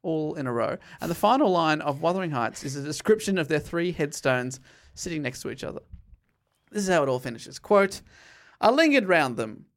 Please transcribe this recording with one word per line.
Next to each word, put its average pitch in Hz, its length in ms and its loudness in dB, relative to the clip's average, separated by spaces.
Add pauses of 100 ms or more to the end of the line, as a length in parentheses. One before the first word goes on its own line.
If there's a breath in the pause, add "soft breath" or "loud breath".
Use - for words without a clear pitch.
all 156 320 -4
in 143 100 -6
a 120 80 -4
row. 117 240 -2 (240 loud breath)
And - 80 -6
the 170 60 -2
final 240 340 4
line 160 320 2
of 147 220 -4
Wuthering 175 280 0
Heights 113 320 -4
is 139 120 -8
a 139 80 -8
description 196 560 0
of 143 80 -2
their 147 120 0
three 170 320 -4
headstones 131 680 -2 (340 soft breath)
sitting 160 300 -8
next 127 180 -6
to - 80 -8
each - 140 -10
other. - 160 -8 (920)
This 208 120 -4
is 190 60 -2
how 170 120 4
it 135 80 0
all 127 100 0
finishes. 120 380 -12
Quote, - 440 2 (600 soft breath)
"I 214 80 6
lingered 277 380 4
round 151 300 2
them 110 280 -8 (120)